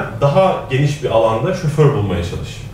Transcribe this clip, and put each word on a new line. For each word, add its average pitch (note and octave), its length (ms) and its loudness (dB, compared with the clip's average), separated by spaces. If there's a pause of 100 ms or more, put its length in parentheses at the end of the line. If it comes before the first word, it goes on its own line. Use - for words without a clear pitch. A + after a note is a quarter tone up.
(200)
daha F3+ 500 2
geniş C3+ 320 0
bir A2 80 -2
alanda A2+ 440 2
şoför D3 400 2
bulmaya F#2 280 -2
çalışayım. - 520 -8